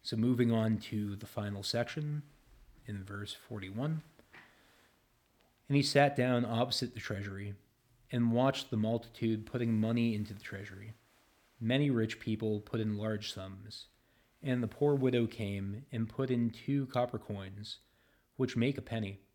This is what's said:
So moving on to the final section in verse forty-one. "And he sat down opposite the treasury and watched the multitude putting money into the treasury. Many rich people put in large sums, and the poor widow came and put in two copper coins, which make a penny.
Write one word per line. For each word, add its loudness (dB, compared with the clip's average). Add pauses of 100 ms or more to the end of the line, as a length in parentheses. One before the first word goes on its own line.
So -4
moving 4
on 4
to -4
the -12
final -6
section -2 (640)
in -8
verse -8
forty-one. -6 (1700)
"And 4
he 6
sat 6
down 4
opposite 0
the -10
treasury -6 (580)
and 4
watched 2
the 0
multitude 0
putting 0
money 2
into -4
the -14
treasury. -12 (680)
Many 2
rich 2
people 0
put -4
in 0
large -4
sums, -12 (560)
and 0
the -2
poor 4
widow 4
came -4
and 0
put -2
in 2
two -2
copper 0
coins, -10 (580)
which 0
make 2
a -10
penny. -6 (140)